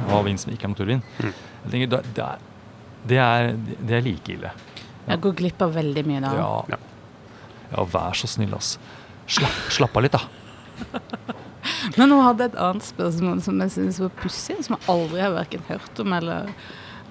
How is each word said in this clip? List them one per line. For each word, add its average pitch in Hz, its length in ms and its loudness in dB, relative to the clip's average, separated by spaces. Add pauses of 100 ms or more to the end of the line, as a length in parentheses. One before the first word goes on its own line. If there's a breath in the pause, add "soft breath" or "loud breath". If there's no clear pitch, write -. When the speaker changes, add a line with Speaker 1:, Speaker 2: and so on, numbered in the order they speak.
Speaker 1:
av 104 180 4
vin 101 160 0
som - 140 -6
ikke 107 160 -6
er - 20 -2
naturvin. 104 300 0 (160)
Speaker 2:
Mm. 104 160 -4 (320 loud breath)
Speaker 1:
Jeg 101 80 -8
tenker, 123 180 0
det, 127 80 2 (160)
det 113 80 -2
er, - 220 -8 (640)
det 127 100 6
er, 120 300 4 (400)
det 117 80 4
er 123 80 2
like 92 260 -4
ille. 85 220 -8
Ja. - 560 -14
Speaker 3:
Jeg 170 160 0
går 190 100 2
glipp 180 300 0
av 160 100 0
veldig 151 300 0
mye 139 180 0
da. 135 80 0
Speaker 1:
Ja. 104 160 0 (200)
Speaker 2:
Ja. - 120 -2 (920 loud breath)
Speaker 1:
Ja, 101 100 2
vær 87 320 0
så - 140 -2
snill, 101 260 0
ass. - 220 -4 (480 loud breath)
Slapp, - 320 2 (100)
slapp - 320 2
av 123 60 6
litt, - 100 4
da. 107 80 0 (560)
Speaker 3:
<laughs> - 1160 -6
Men 269 140 10
hun 277 120 10
hadde 247 240 6
et - 80 -4
annet 185 320 0
spørsmål 175 560 0
som 190 160 0
jeg 185 160 0
synes 185 240 0
var 185 160 0
pussig, - 460 -6
som 240 160 -2
jeg - 100 -4
aldri 170 320 2
har 196 160 0
hverken - 320 -4
hørt - 320 -8
om 202 160 0
eller, 170 320 -4 (640 loud breath)